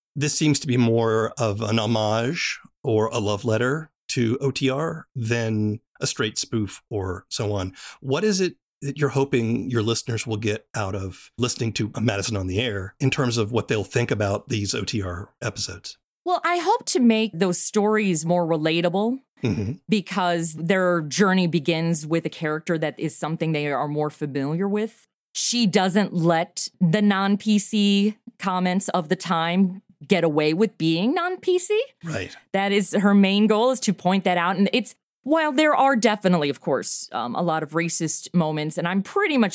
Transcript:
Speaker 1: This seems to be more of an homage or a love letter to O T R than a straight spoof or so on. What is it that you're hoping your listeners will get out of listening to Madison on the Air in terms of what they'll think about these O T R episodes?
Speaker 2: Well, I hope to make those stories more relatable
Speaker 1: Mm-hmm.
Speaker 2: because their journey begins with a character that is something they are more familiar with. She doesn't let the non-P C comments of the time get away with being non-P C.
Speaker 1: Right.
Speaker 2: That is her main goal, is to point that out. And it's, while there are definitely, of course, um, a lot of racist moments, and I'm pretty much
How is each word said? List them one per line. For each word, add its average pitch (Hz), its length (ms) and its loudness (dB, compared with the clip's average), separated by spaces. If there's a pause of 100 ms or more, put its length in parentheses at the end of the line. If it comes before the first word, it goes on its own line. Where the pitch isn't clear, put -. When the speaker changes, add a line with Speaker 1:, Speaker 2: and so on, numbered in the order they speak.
(160)
Speaker 1:
This 147 200 -2
seems 151 260 2
to 156 60 -6
be 123 100 2
more 113 600 2
of 107 240 -2
an 107 160 0
homage 113 840 0 (240)
or 110 240 2
a 117 120 -4
love 101 260 -2
letter 123 460 -2 (180)
to 117 300 0
O 139 100 -2
T 131 200 -2
R 160 440 -6
than 110 680 -2 (180)
a 123 80 -2
straight 107 300 -4
spoof - 520 -4
or 95 400 -6
so 107 240 -4
on. 92 200 -4 (260)
What 139 240 -2
is 208 160 0
it 180 160 -2 (280)
that 139 140 -6
you're 143 120 0
hoping 120 600 0
your 117 100 0
listeners 113 460 -2
will 110 100 -2
get 107 380 -4
out 101 180 -4
of 95 460 -10
listening 120 340 -2
to 110 260 -2
Madison 107 380 0
on 95 80 -4
the 92 140 -2
Air 101 400 -4
in 135 100 2
terms 123 280 0
of 110 140 0
what 113 160 -2
they'll 107 160 0
think 117 280 -2
about 104 380 -2
these 101 260 -2
O - 80 -4
T 104 200 -4
R 90 380 -10
episodes? 110 560 -8 (260)
Speaker 2:
Well, 349 200 -2
I 349 140 0
hope 370 300 0
to - 120 0
make 226 340 4
those 180 280 0
stories 202 640 0
more 175 220 2
relatable 170 720 0 (240)
Speaker 1:
Mm-hmm. 107 300 -2 (140)
Speaker 2:
because 175 680 0
their 180 460 2
journey 185 440 2
begins 165 600 0
with 165 180 -2
a 165 40 -2
character 160 500 -4
that 151 200 -4
is 156 160 -4
something 160 360 -4
they 147 200 -2
are 139 160 -2
more 147 220 -2
familiar 147 580 -4
with. 208 380 -4 (280)
She 240 340 0
doesn't 190 440 2
let 170 560 0 (140)
the 185 220 4
non-P 202 560 2
C 202 580 2 (220)
comments 185 500 0
of 175 200 -2
the 185 60 2
time 180 680 0 (240)
get 175 160 4
away 156 320 2
with 214 240 0
being 165 340 2
non-P 359 460 0
C. 427 240 0 (200)
Speaker 1:
Right. 151 320 -6 (160)
Speaker 2:
That 196 200 0
is 202 220 2
her 202 200 4
main 202 320 6
goal, 220 240 4
is 254 120 0
to 196 120 0
point 185 300 0
that 180 160 2
out. 180 180 2
And 196 160 4
it's, 233 220 -2 (260)
while 302 300 2
there 302 240 4
are 269 220 4
definitely, 190 520 2
of 135 120 -6
course, - 500 -2
um, 120 240 -6
a - 60 -2
lot 160 200 0
of 147 100 -8
racist 165 640 -2
moments, 156 440 0
and 170 100 -2
I'm 190 160 0
pretty 359 340 0
much 208 180 2